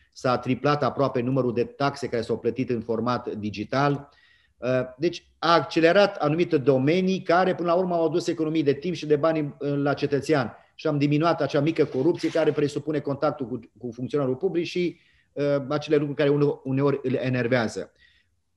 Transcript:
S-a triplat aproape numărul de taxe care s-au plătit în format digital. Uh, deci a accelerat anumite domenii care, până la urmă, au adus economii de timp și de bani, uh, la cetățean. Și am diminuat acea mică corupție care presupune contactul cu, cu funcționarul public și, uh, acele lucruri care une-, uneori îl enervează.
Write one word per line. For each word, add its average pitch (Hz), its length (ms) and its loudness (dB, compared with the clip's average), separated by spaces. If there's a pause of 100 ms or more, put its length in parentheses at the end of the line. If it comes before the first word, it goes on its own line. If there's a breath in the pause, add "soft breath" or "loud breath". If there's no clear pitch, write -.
(120 soft breath)
S-a 123 260 0
triplat 143 460 0
aproape 131 380 0
numărul 123 320 0
de 117 100 0
taxe 131 440 -4
care 117 140 -2
s-au 113 160 -4
plătit 120 320 -4
în 117 120 -4
format 117 520 -4
digital. 107 760 -2 (480 soft breath)
Uh, 123 120 -6 (280)
deci 175 300 -4 (120)
a 160 140 2
accelerat 170 640 4
anumite 160 400 0
domenii 147 640 2
care, 185 340 2
până 175 120 -4
la 170 80 2
urmă, 180 200 0
au 165 100 2
adus 156 220 -2
economii 156 360 0
de 139 100 4
timp 160 220 -6
și 151 100 -10
de 151 100 4
bani, 160 240 2
uh, 143 360 -4
la 143 180 0
cetățean. 139 600 -2 (200 loud breath)
Și - 120 -6
am 147 100 0
diminuat 147 440 2
acea 139 200 0
mică 160 240 2
corupție 160 440 0
care 156 220 2
presupune 147 480 -2
contactul 139 480 -4
cu, 117 120 -8 (180)
cu 123 140 -10
funcționarul 127 440 -2
public 170 300 -2
și, 180 340 -4 (340 soft breath)
uh, 139 100 -4 (260)
acele 151 260 0
lucruri 143 220 0
care 143 120 4
une-, 143 340 2
uneori 135 400 2
îl 127 100 0
enervează. 120 760 0 (640 soft breath)